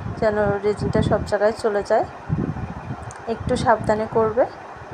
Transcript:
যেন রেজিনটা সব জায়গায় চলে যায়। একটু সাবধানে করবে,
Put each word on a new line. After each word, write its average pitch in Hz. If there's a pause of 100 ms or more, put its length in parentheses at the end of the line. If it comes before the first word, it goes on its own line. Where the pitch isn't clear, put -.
(200)
যেন 214 (280)
রেজিনটা 208
সব 208
জায়গায় 208
চলে 208
যায়। 226 (1200)
একটু 233
সাবধানে 220
করবে, 226 (480)